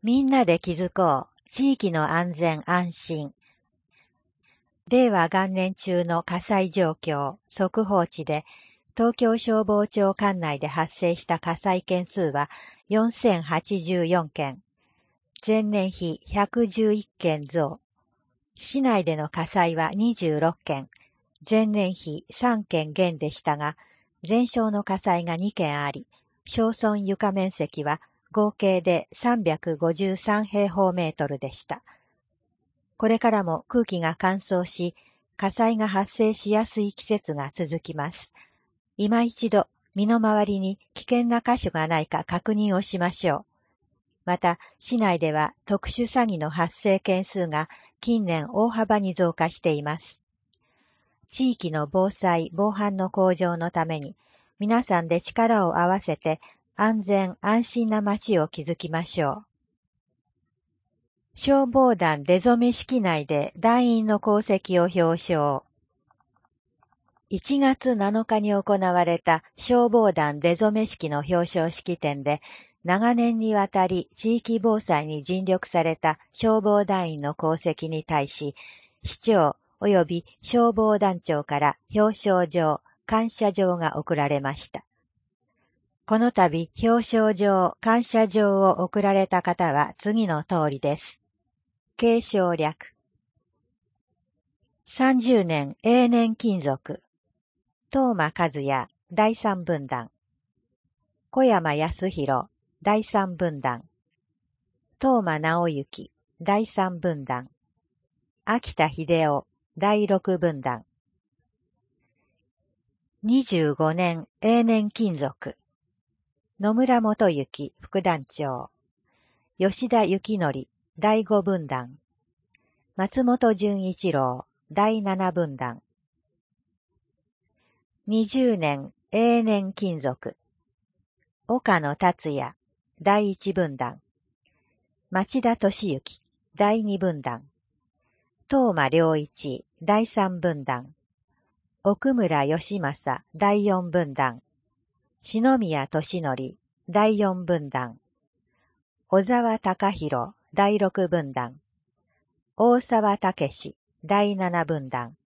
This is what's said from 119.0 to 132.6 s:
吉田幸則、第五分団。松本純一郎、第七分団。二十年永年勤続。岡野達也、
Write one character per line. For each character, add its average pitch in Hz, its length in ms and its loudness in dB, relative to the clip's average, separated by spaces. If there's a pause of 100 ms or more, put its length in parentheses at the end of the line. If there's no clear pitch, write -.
吉 196 320 -2
田 220 160 4
幸 190 320 -2
則、 135 300 -4 (300)
第 214 240 2
五 208 200 2
分 175 240 -2
団。 131 320 -8 (960)
松 196 280 -2
本 240 280 4
純 202 320 0
一 185 260 -4
郎、 127 360 -2 (260)
第 214 300 2
七 190 300 -2
分 156 260 -4
団。 123 240 -8 (2250)
二 220 180 2
十 247 320 2
年 143 340 -2 (200)
永 233 320 4
年 202 320 0
勤 175 260 -4
続。 127 380 -6 (1080)
岡 220 320 2
野 147 160 -2
達 170 400 0
也、 131 200 -6 (480)